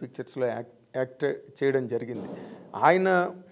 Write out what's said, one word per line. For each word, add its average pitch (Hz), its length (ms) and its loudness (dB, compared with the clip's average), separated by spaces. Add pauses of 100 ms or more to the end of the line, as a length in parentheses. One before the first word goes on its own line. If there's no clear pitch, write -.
పిక్చర్స్‌లో 127 460 -6
యాక్ట్, 117 500 -8
యాక్ట్ 131 260 -4 (400)
చేయడం 131 240 2
జరిగింది. 113 400 -6 (480)
ఆయన 180 560 4 (200)